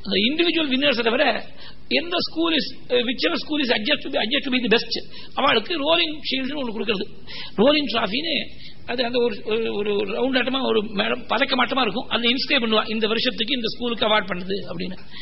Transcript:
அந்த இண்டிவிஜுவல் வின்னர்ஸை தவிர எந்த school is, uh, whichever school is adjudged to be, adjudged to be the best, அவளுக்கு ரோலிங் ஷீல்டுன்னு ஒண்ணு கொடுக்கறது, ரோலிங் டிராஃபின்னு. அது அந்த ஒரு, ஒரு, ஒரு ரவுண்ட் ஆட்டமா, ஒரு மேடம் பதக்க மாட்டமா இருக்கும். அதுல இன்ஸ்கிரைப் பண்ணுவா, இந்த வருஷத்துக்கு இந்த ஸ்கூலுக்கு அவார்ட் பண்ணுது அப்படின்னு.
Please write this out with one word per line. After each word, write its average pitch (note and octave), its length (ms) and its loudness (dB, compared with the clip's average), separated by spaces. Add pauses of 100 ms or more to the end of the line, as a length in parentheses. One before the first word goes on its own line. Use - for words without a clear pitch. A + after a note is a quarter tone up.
அந்த F#3+ 160 -2
இண்டிவிஜுவல் D#4 540 2
வின்னர்ஸை C4 300 2
தவிர A#3 200 4 (640)
எந்த E4 320 0
school E4 340 0
is, C#4 120 2 (220)
uh, B3 140 4
whichever C4 360 0
school D4 240 -2
is A#3+ 80 0
adjudged A3+ 320 0
to E4 80 -6
be, C4+ 80 -2
adjudged B3 280 0
to C4+ 60 -4
be B3+ 100 2
the A3+ 140 2
best, - 180 0 (400)
அவளுக்கு B3+ 440 2
ரோலிங் D#4 420 2
ஷீல்டுன்னு C4+ 420 -4
ஒண்ணு A#3 140 -4
கொடுக்கறது, G#3 300 -2 (500)
ரோலிங் C#4+ 380 4
டிராஃபின்னு. A#3 420 0 (500)
அது B3 200 -2
அந்த B3 140 0
ஒரு, A#3+ 160 2 (100)
ஒரு, A3+ 280 0
ஒரு G#3 180 -2 (140)
ரவுண்ட் B3 320 0
ஆட்டமா, C4 260 0
ஒரு A3+ 180 4
மேடம் A3 460 -2
பதக்க C4 280 0
மாட்டமா B3+ 260 4
இருக்கும். A3+ 260 0
அதுல A#3 240 2
இன்ஸ்கிரைப் C4+ 320 2
பண்ணுவா, A3 260 2
இந்த A3 180 0
வருஷத்துக்கு A3 480 0
இந்த A3+ 200 -2
ஸ்கூலுக்கு A#3 320 -2
அவார்ட் G#3 240 2
பண்ணுது F#3 340 -4
அப்படின்னு. F3+ 320 -6 (240)